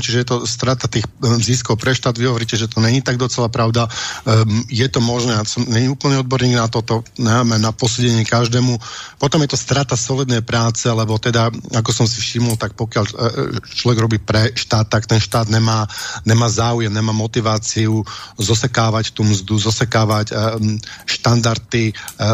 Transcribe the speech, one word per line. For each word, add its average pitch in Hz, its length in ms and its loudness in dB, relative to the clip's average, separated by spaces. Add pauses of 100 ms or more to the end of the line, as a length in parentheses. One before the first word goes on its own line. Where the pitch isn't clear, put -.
čiže 123 160 0
je 123 80 -2
to 123 160 0
strata - 400 -2
tých, - 240 -2
e, 117 320 0
ziskov 117 400 0
pre 127 160 0
štát. 127 160 0
Vy 120 160 0
hovoríte, 113 320 -2
že 110 80 -2
to 113 160 0
není 123 160 4
tak 131 160 -2
docela 120 320 -2
pravda. 117 400 0 (400)
Ehm, 110 400 4
je 123 160 0
to 139 160 0
možné, 120 320 2
ja 104 160 0
som, 123 160 -2
není 123 240 2
úplne 139 320 2
odborník 123 400 2
na 113 80 0
toto, 117 320 -2 (160)
najmä 117 400 2
na 110 160 2
posúdenie 120 560 0
každému. 120 480 2 (400)
Potom 143 320 2
je - 0 -
to - 80 -4
strata 135 400 0
solidnej 127 480 -2
práce, 117 400 0
lebo 110 320 0
teda, 113 320 2 (240)
ako 113 240 0
som 123 80 2
si - 160 0
všimol, 117 400 -2
tak 104 160 -6
pokiaľ, 113 320 -2
e, 110 80 -8
e, 117 120 0 (360)
človek - 320 0
robí 110 240 2
pre 110 320 0
štát, - 400 -2
tak 107 160 0
ten 110 160 4
štát 117 240 0
nemá, 110 400 2 (400)
nemá 113 240 4
záujem, 113 400 0
nemá 110 240 0
motiváciu 110 880 0 (320)
zosekávať 110 800 0
tú 110 80 0
mzdu, 104 320 2
zosekávať, 107 720 0
e, 117 60 -6 (720)
štandardy, 117 800 0
e, 107 40 -2 (420)